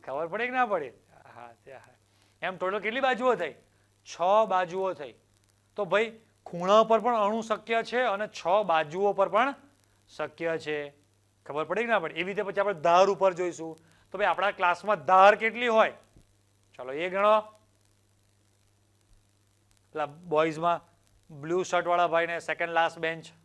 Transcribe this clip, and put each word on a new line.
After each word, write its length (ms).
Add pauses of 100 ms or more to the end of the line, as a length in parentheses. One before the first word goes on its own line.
ખબર 240
પડે 180
કે 60
ના 140
પડે? 280 (420)
હા, 140 (160)
તે 80
હા. 220 (460)
એમ 160
ટોટલ 220
કેટલી 220
બાજુઓ 340
થઈ? 200 (500)
છ 100 (320)
બાજુઓ 460
થઈ. 200 (640)
તો 100
ભાઈ 340 (260)
ખૂણા 380
પર 160
પણ 160
અણુ 260
શક્ય 420
છે 200
અને 240
છ 140 (240)
બાજુઓ 480
પર 160
પણ 240 (560)
શક્ય 480
છે. 200 (680)
ખબર 200
પડે 160
કે 60
ના 120
પડે? 140
એવી 200
રીતે 100
પછી 180
આપણે 120
ધાર 340
ઉપર 260
જોઈશું. 440 (340)
તો 60
ભાઈ 100
આપણા 240
ક્લાસમાં 540
ધાર 300
કેટલી 320
હોય? 260 (800)
ચલો 180
એ 160
ગણો. 260 (2500)
પેલા 100
બોયઝમાં 760 (600)
બ્લુ 220
શર્ટવાળા 440
ભાઈને 320
સેકન્ડ 300
લાસ્ટ 300
બેન્ચ 320 (140)